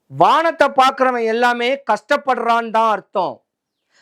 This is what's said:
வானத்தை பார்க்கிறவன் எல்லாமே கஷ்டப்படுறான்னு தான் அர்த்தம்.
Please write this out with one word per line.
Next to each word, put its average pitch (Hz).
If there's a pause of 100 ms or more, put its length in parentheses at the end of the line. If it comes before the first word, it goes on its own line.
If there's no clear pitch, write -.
வானத்தை 285
பார்க்கிறவன் 254
எல்லாமே 240
கஷ்டப்படுறான்னு 233
தான் 220
அர்த்தம். 175 (600)